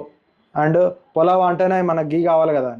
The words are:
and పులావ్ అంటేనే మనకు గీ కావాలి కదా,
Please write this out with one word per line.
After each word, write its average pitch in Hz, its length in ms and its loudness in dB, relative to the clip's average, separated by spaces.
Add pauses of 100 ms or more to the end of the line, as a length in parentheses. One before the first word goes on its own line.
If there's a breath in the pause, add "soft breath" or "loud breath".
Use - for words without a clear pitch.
(600)
and 160 160 2 (380)
పులావ్ 180 320 2
అంటేనే 180 300 0 (120)
మనకు 160 240 -2
గీ 165 140 0
కావాలి 160 300 2
కదా, 127 220 -4